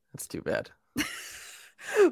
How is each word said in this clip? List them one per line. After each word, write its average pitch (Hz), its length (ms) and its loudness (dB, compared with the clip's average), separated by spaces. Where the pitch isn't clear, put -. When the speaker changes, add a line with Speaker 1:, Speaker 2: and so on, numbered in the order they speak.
Speaker 1:
That's - 140 -10
too - 160 -8
bad. - 280 -2
Speaker 2:
<laughs> - 80 0